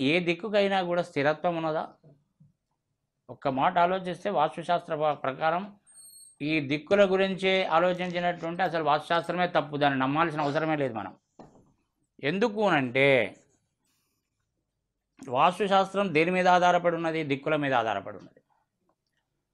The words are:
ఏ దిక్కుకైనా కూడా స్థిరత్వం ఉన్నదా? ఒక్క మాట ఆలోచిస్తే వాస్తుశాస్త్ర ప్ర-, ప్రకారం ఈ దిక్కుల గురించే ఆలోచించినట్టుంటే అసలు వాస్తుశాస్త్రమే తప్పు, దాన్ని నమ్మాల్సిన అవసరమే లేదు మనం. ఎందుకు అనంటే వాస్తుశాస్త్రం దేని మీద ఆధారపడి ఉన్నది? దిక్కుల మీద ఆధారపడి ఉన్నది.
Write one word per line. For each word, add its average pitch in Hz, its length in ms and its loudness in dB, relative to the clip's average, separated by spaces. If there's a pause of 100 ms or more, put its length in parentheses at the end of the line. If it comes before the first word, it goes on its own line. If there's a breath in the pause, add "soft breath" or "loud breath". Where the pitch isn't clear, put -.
(100)
ఏ 160 100 2
దిక్కుకైనా 196 640 0
కూడా 175 200 -2
స్థిరత్వం 156 540 0
ఉన్నదా? 160 320 -4 (1400)
ఒక్క 127 200 -8 (100)
మాట 175 200 2
ఆలోచిస్తే 180 500 -2 (100)
వాస్తుశాస్త్ర 160 640 -2
ప్ర-, 151 260 0
ప్రకారం 160 360 -2 (800 loud breath)
ఈ 151 100 -2 (180)
దిక్కుల 151 320 2 (100)
గురించే 190 400 0 (240)
ఆలోచించినట్టుంటే 175 840 -2
అసలు 165 280 -2
వాస్తుశాస్త్రమే 170 640 0
తప్పు, 147 280 0
దాన్ని 139 220 2
నమ్మాల్సిన 151 420 0
అవసరమే 156 360 -2
లేదు 123 180 -4
మనం. 95 140 -12 (1160)
ఎందుకు 208 380 -2
అనంటే 135 380 2 (2250)
వాస్తుశాస్త్రం 190 800 2
దేని 165 200 2
మీద 180 200 2
ఆధారపడి 175 440 4
ఉన్నది? 160 220 -2 (100)
దిక్కుల 151 320 -2
మీద 135 100 0
ఆధారపడి 104 480 -2
ఉన్నది. - 180 -20 (1120)